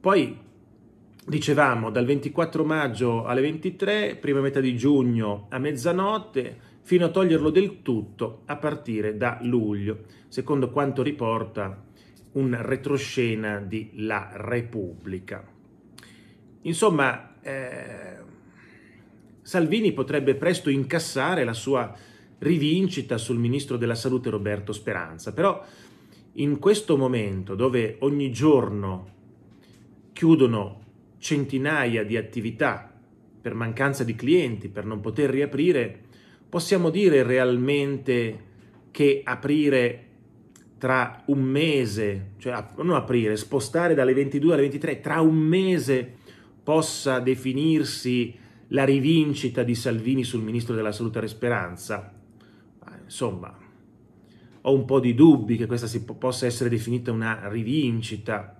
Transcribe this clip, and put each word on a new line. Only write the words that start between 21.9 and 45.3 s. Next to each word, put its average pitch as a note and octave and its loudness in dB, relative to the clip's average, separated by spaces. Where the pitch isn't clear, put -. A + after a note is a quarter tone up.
rivincita D#3 0
sul A#2+ -2
ministro B2 -2
della A#2 -2
Salute B2+ -2
Roberto G#2 -4
Speranza, F2 -8
però F3+ 0
in C#3+ -2
questo G3+ 2
momento G2+ -2
dove A#2+ 0
ogni C#3 0
giorno G2+ 0
chiudono A#2+ 4
centinaia C3+ 0
di A2 -2
attività A2+ -4
per A2 -8
mancanza A#2+ -2
di A2+ -4
clienti, A#2+ 0
per G2+ -10
non G#2+ -6
poter A2+ -2
riaprire, C#3 0
possiamo F3 0
dire D#3+ 4
realmente B2 0
che C#3 2
aprire C3 0
tra C3 -2
un C#3 0
mese, A#2 0
cioè B2 -8
ap-, A2 -10
non E3 0
aprire, A#2+ 0
spostare E3 0
dalle C3 4
ventidue C#3 2
alle D3+ 4
ventitré, C#3+ -2
tra D3 -2
un D#3+ 6